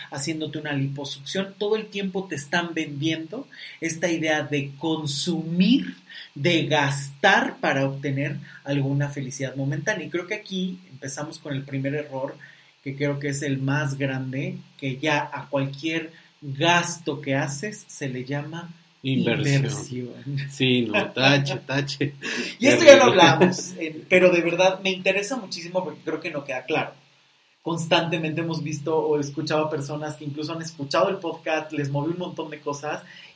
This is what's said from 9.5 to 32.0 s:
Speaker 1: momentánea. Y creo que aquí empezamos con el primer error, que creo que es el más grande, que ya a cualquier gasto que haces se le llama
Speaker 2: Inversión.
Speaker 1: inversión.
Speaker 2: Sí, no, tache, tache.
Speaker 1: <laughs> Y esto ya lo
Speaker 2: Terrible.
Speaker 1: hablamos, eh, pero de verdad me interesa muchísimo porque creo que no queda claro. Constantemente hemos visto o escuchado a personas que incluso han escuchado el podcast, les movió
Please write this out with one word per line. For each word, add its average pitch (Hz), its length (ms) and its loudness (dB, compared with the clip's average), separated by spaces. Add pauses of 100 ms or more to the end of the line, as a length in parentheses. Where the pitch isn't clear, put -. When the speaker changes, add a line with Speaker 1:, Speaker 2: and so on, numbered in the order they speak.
Speaker 1:
momentánea. 160 500 -2
Y 147 40 -12
creo 175 160 -4
que 214 80 -6
aquí 185 440 -4 (120)
empezamos 147 480 -10
con 147 160 -8
el 131 80 -4
primer 135 320 -4
error, 139 420 -6 (480)
que 139 120 -8
creo 143 220 -2
que 147 100 -4
es 139 120 -4
el 139 220 -2
más 139 340 0
grande, 135 600 -4 (180)
que 131 220 -6
ya 147 340 0
a 135 160 -10
cualquier 156 640 -4 (320)
gasto 160 760 2
que 135 160 0
haces 208 500 -4
se - 220 -8
le 127 160 -6
llama 156 440 -8 (360)
Speaker 2:
Inversión. 135 600 2
Speaker 1:
inversión. 127 840 -6
Speaker 2:
Sí, 123 320 4
no, 107 300 0
tache, 139 520 4
tache. 139 500 -2 (220)
Speaker 1:
<laughs> - 220 -6
Y 233 80 2
esto 330 180 8
ya 277 120 12
lo 254 80 10
Speaker 2:
Terrible. 196 180 8
Speaker 1:
hablamos, - 560 6
eh, 156 300 -8
pero 185 240 8
de 170 80 4
verdad 185 420 2
me 190 80 0
interesa 190 460 0
muchísimo 180 480 -6
porque 147 200 -10
creo 156 140 -4
que 165 140 -10
no 143 120 -6
queda 127 200 -8
claro. 135 300 -2 (680)
Constantemente 165 760 0
hemos 165 240 -4
visto 160 340 -2
o 151 220 0
escuchado 156 460 -2
a 151 40 -6
personas 147 460 -6
que 151 80 -14
incluso 151 280 -6
han 165 100 -8
escuchado 165 480 -2
el 190 80 -4
podcast, 165 540 -4
les 143 180 -4
movió 143 220 -2